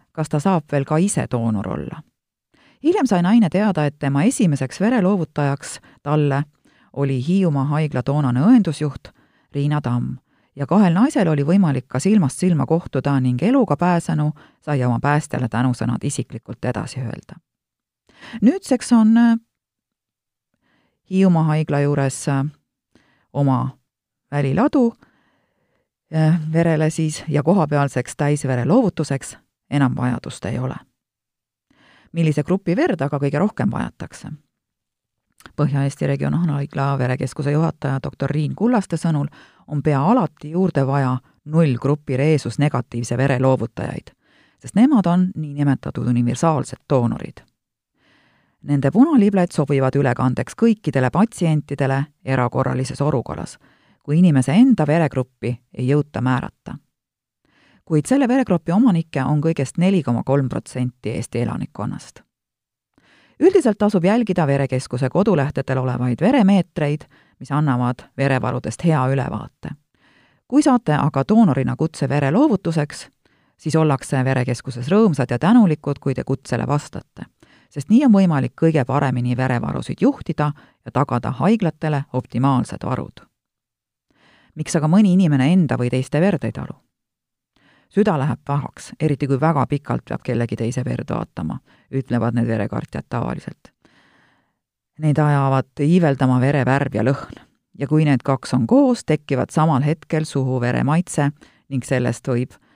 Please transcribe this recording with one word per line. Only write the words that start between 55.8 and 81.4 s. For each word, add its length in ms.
jõuta 360
määrata. 540
Kuid 240
selle 200
veregrupi 440
omanikke 520
on 200
kõigest 320
neli 260
koma 220
kolm 240
protsenti 640
Eesti 320
elanikkonnast. 800
Üldiselt 380
tasub 260
jälgida 420
verekeskuse 640
kodulehtedel 680
olevaid 420
veremeetreid, 840
mis 140
annavad 540
verevarudest 680
hea 160
ülevaate. 640
Kui 140
saate 320
aga 340
doonorina 480
kutse 320
vereloovutuseks, 1000
siis 180
ollakse 480
verekeskuses 640
rõõmsad 420
ja 80
tänulikud, 600
kui 140
te 100
kutsele 420
vastate, 600
sest 200
nii 160
on 80
võimalik 460
kõige 240
paremini 520
verevarusid 640
juhtida 520
ja 80
tagada 480